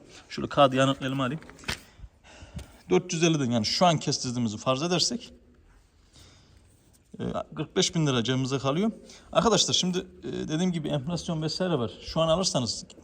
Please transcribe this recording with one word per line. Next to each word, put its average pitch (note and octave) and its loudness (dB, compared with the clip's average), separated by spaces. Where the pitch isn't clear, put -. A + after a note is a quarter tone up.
Şöyle - -6
kağıdı C3+ 6
yanık C3+ 2
elime C3+ -2
alayım. C#3 -2
Dört F#3 2
yüz E3 0
elliden D3+ 2
yani A#2 0
şu - 2
an D#3+ 6
kestiğimizi A#2+ -2
farz C3 0
edersek, F3 -2
e, - -6
kırk D3+ -6
beş F#3 2
bin D#3+ 2
lira B2+ 2
cebimize C3 0
kalıyor. D#3 0
Arkadaşlar F3 4
şimdi, F3+ 0
e, B2 -8
dediğim E3+ 0
gibi D#3 -4
enflasyon D#3 -4
vesaire E3 0
var. A2+ -2
Şu - -4
an E3 4
alırsanız D#3+ 0